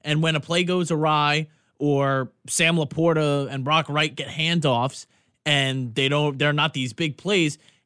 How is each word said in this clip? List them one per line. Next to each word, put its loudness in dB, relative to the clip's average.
And 0
when 0
a -2
play 0
goes -2
awry 2
or 0
Sam 2
Laporta 0
and -6
Brock 0
Wright 0
get -10
handoffs 0
and 0
they 2
don't, 0
they're 2
not 0
these -4
big -4
plays, 0